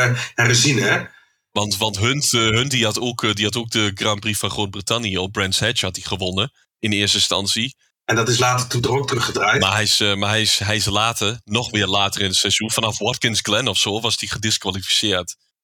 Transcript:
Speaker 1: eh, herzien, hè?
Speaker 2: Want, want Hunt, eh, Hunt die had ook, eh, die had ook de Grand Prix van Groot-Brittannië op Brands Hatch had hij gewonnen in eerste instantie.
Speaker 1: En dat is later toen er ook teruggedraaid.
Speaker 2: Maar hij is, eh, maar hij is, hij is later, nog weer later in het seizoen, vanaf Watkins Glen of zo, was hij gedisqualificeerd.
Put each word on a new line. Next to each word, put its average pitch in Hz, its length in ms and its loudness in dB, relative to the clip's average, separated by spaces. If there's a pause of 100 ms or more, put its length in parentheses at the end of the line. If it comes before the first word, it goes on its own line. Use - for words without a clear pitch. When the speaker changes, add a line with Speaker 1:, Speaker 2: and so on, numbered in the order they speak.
(100)
Speaker 1:
eh, 123 80 0 (160)
herzien, 120 480 4
hè? 170 200 0 (480)
Speaker 2:
Want, 104 260 -2
want 104 220 0
Hunt, 131 360 2
eh, 117 60 4
Hunt 113 300 2
die 127 140 2
had 107 160 0
ook, 120 240 -4
eh, 107 100 2
die 101 100 0
had 104 120 0
ook 113 140 -6
de 107 240 2
Grand 104 260 0
Prix 107 180 -2
van 101 120 -2
Groot-Brittannië 101 680 -2
op 95 140 -4
Brands 95 280 0
Hatch 117 200 0
had 90 160 -4
hij - 80 -10
gewonnen 95 480 -2 (260)
in 107 140 0
eerste 101 240 2
instantie. 101 600 0 (280)
Speaker 1:
En 113 120 0
dat 117 120 2
is 120 100 2
later 123 300 2
toen 120 140 -2
er 117 80 0
ook 135 180 0
teruggedraaid. 107 520 0
Speaker 2:
Maar 95 120 2
hij 107 100 0
is, - 180 2
eh, 101 140 2
maar 101 140 -2
hij 110 120 2
is, 104 180 2
hij 104 180 0
is 104 80 0
later, 110 600 0
nog 113 260 -2
weer 104 160 0
later 98 340 0
in 98 60 0
het 92 100 0
seizoen, 107 340 0
vanaf 110 280 -2
Watkins 113 420 0
Glen 113 280 0
of 98 100 0
zo, 107 220 0
was 110 180 0
hij 104 100 -6
gedisqualificeerd. 98 1080 -2 (280)